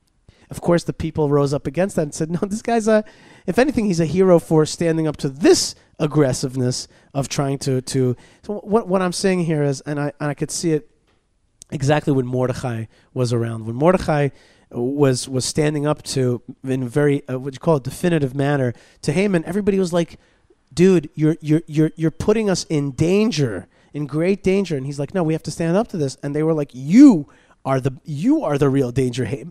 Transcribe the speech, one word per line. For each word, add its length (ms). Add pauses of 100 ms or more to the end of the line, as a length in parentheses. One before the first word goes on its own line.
(500)
Of 120
course, 240
the 80
people 360
rose 240
up 140
against 300
that 60
and 100
said, 180
"No, 160
this 140
guy's 260
a, 160 (420)
if 140
anything, 260
he's 140
a 60
hero 340
for 260
standing 400
up 120
to 120
this 460 (240)
aggressiveness 880 (260)
of 160
trying 300
to," 220
to, 340 (260)
so 180
what, 280
what 140
I'm 100
saying 340
here 160
is, 200
and 180
I, 200
and 120
I 20
could 160
see 220
it 180 (800)
exactly 420
when 120
Mordechai 600 (280)
was 180
around. 360
When 80
Mordechai 540 (420)
was, 580
was 160
standing 400
up 180
to, 380 (220)
in 240
very, 400
uh, 100
what 160
you 60
call 160
it, 80
definitive 500
manner 400 (300)
to 80
Haman, 340
everybody 320
was 160
like, 240 (560)
"Dude, 400
you're, 280
you're, 260
you're, 280
you're 140
putting 400
us 220
in 220
danger, 720 (260)
in 140
great 340
danger." 340
And 120
he's 100
like, 160
"No, 80
we 120
have 100
to 80
stand 260
up 120
to 80
this." 260
And 120
they 60
were 140
like, 180
"You 560 (360)
are 160
the, 100 (140)
you 360
are 160
the 120
real 200
danger, 360
Ha-, 240